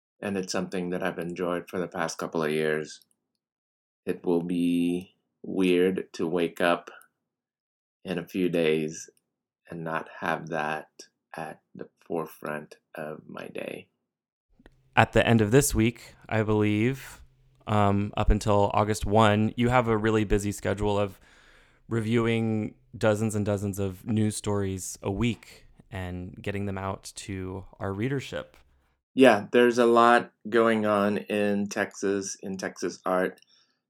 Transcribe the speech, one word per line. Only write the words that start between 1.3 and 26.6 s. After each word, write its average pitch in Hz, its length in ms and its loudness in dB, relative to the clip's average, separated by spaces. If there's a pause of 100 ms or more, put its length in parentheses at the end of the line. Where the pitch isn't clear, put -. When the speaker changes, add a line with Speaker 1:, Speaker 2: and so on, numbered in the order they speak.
Speaker 1:
for 95 80 -8
the 87 80 -4
past 85 320 -6
couple 82 240 -4
of 76 80 -2
years. 78 500 -4 (1080)
It - 160 -6
will 87 180 2
be 87 720 0 (280)
weird 92 720 0
to 90 120 -4
wake 85 360 -2
up 87 280 0 (1160)
in 92 100 -4
a 82 100 -8
few 90 220 0
days 80 640 0 (600)
and 85 140 -10
not 80 240 -6 (120)
have 80 280 -6
that 78 380 -4 (500)
at 80 240 -12 (140)
the - 160 -16 (160)
forefront 78 680 -8 (180)
of 78 340 -12
my 50 200 -14
day. - 400 -12 (1080)
Speaker 2:
At - 160 4
the 110 140 4
end 113 160 6
of 104 80 2
this 131 240 4
week, 113 400 -2 (120)
I 110 160 0
believe, 107 800 0 (460)
um, 104 500 2
up 107 140 2
until 104 420 4
August 104 320 0
one, 107 540 4
you 120 100 4
have 123 200 2
a 113 80 2
really 110 280 2
busy 101 280 0
schedule 101 460 -2
of 101 220 -4 (640)
reviewing 113 920 -2 (200)
dozens 107 380 0
and 104 100 0
dozens 98 340 -2
of 98 280 -6
news 107 300 2
stories 98 680 -4
a 107 80 -4
week 104 560 -4 (240)
and 90 500 -10
getting 101 240 -6